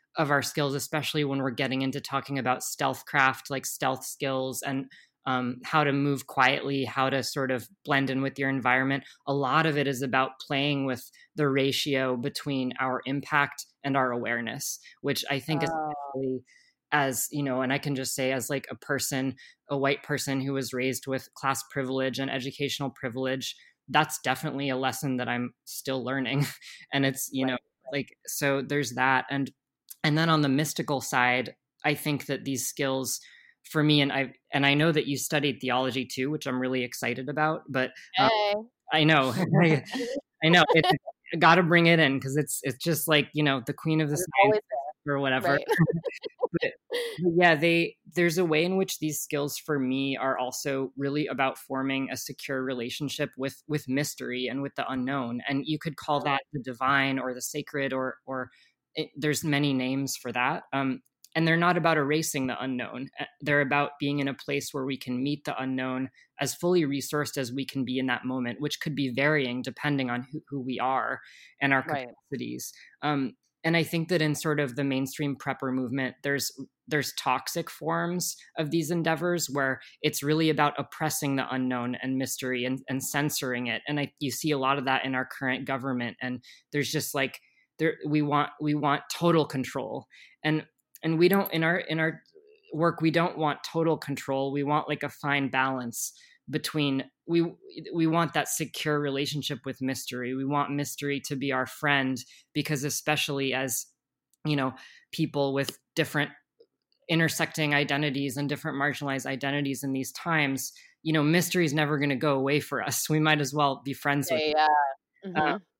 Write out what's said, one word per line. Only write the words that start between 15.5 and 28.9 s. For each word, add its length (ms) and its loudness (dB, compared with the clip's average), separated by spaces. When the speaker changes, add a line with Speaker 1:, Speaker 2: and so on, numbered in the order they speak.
Speaker 2:
Oh. 300 -4
Speaker 1:
especially 280 -4
as, 380 0
you 120 -2
know, 180 0
and 120 0
I 40 2
can 180 -4
just 200 -4
say 160 0
as, 180 -2
like, 220 -4
a 40 -10
person, 600 -2
a 80 -2
white 260 0
person 360 -2
who 140 -4
was 200 -4
raised 340 -2
with 280 -4
class 260 -2
privilege 480 -2
and 120 -4
educational 600 -4
privilege, 640 -6
that's 340 2
definitely 460 -2
a 80 0
lesson 400 -2
that 120 -4
I'm 240 -2
still 380 -6
learning. 420 0
<laughs> 240 -18
And 120 2
it's, 280 -2
you 120 0
Speaker 2:
Right. 60 0
Speaker 1:
know, 60 -2
like, 340 -6
so 360 0
there's 340 -2